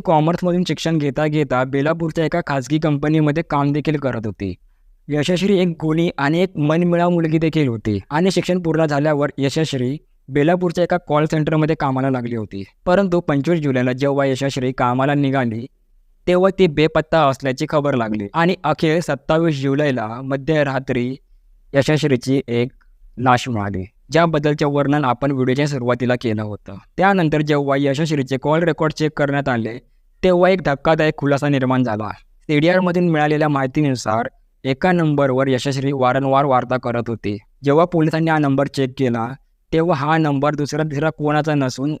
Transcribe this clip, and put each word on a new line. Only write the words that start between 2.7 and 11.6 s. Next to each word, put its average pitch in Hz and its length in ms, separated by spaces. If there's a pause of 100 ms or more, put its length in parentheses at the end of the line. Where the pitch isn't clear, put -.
कंपनीमध्ये 151 680
काम 143 220
देखील 147 260
करत 117 280
होती. 98 280 (540)
यशस्वी 175 520
एक 180 80 (120)
गुणी 160 280 (100)
आणि 151 220
एक 185 180
मनमिळाऊ 170 520
मुलगी 165 280
देखील 156 300
होती 107 300 (120)
आणि 170 200
शिक्षण 180 300
पूर्ण 160 260
झाल्यावर 147 520
यशस्वी 135 580 (320)
बेलापूरच्या 170 560
एका 170 120 (120)
कॉल 151 180
सेंटरमध्ये 156 500